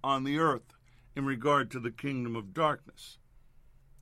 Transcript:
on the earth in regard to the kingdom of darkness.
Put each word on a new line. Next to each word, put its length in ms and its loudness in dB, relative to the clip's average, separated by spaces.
on 200 0
the 140 0
earth 360 0
in 80 -2
regard 460 2
to 100 -6
the 100 -4
kingdom 460 -4
of 160 -8
darkness. 640 -2